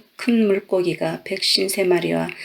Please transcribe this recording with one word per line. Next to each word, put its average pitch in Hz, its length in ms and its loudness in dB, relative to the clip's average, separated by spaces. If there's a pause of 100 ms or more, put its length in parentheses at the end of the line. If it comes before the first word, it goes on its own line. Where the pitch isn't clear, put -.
(180)
큰 226 300 2
물고기가 180 800 -2
백쉰세 190 580 -2
마리와 170 460 2 (160)